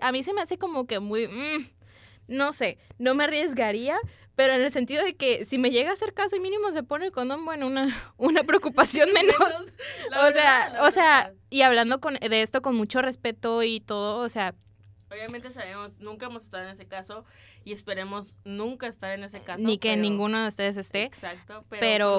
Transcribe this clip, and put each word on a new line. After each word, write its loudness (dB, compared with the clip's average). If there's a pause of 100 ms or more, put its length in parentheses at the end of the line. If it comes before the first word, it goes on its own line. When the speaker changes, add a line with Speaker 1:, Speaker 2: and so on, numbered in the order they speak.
Speaker 1:
a 0
mí -2
se -4
me -2
hace -6
como -6
que -2
muy... -4
Mm, -6 (580)
no -2
sé, -4 (200)
no 2
me 2
arriesgaría, -2 (380)
pero 4
en 4
el 0
sentido -2
de -2
que 0
si -4
me 2
llega 2
a 0
hacer -4
caso -2
y -2
mínimo -4
se -4
pone -6
el -6
condón, -6
bueno, -6
una, -2
<laughs> -6
una 4
preocupación 4
Speaker 2:
<laughs> 4
Speaker 1:
menos. 6
Speaker 2:
Menos, 0 (340)
la 6
Speaker 1:
O 6
sea, 6
Speaker 2:
verdad, -6
la 4
Speaker 1:
o 6
sea, 6
Speaker 2:
verdad. -18 (140)
Speaker 1:
y 4
hablando 4
con, -4
de 2
esto 0
con -2
mucho 0
respeto -2
y 0
todo, -4
o -4
sea, -4 (560)
Speaker 2:
Obviamente -14
sabemos, -14
nunca -14
hemos -14
estado -14
en -16
ese -20
caso -14 (400)
y -12
esperemos -10 (100)
nunca -8
estar -10
en -10
ese -16
caso, -8
Speaker 1:
ni 2
que 0
Speaker 2:
pero 0
Speaker 1:
ninguno 0
de -2
ustedes -4
esté, -4
Speaker 2:
Exacto, -16
pero -8
Speaker 1:
pero 2